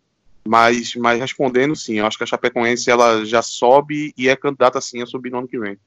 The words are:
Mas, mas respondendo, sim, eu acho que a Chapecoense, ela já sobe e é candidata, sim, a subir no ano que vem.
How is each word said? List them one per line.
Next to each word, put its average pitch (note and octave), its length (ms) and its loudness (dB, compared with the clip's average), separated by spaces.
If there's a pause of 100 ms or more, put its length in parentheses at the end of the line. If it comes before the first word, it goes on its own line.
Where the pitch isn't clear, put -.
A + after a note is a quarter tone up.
(460)
Mas, A#2 500 2
mas A#2+ 240 0
respondendo, C3 560 -2
sim, A2+ 240 -6
eu G#2+ 60 0
acho A2 120 -4
que - 60 -8
a A#2 40 -4
Chapecoense, A#2+ 640 -2
ela A#2 320 4
já A2+ 180 0
sobe D3 760 0
e B2+ 100 -2
é C3 80 2
candidata, C3 460 0
sim, A#2+ 200 -10
a A#2+ 40 -8
subir B2+ 260 -12
no B2+ 60 -8
ano B2+ 100 -8
que B2+ 100 -10
vem. G2+ 300 -8